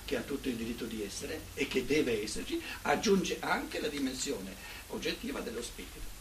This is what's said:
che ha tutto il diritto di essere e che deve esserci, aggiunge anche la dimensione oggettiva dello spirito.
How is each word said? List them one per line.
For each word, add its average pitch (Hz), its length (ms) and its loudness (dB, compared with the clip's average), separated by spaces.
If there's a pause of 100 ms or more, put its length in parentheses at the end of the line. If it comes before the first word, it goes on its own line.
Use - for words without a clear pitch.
che 135 120 0
ha 113 60 0
tutto 135 260 -2
il 120 60 2
diritto 113 300 -2
di 110 200 -2
essere 120 500 -6
e 135 120 0
che 131 180 2
deve 127 380 4
esserci, - 400 -2 (200)
aggiunge 175 580 6
anche 180 400 0
la 151 80 0
dimensione 131 680 -2 (340)
oggettiva 131 520 -2
dello - 220 -4
spirito. - 580 -8